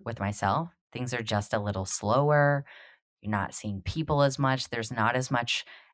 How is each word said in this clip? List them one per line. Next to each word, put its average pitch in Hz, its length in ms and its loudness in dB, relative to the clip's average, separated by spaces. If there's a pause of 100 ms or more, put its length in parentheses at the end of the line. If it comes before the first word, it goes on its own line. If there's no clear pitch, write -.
with 113 160 -6
myself. 104 500 0 (220)
Things 123 220 -6
are 120 80 -2
just 107 320 -2
a 107 60 0
little 98 260 -4
slower. 143 800 2 (580)
You're 104 80 -6
not 101 240 -2
seeing 101 260 -8
people 151 420 0
as 135 180 2
much. 131 280 2
There's 113 240 -6
not 117 220 2
as 127 160 -2
much 120 340 0 (300)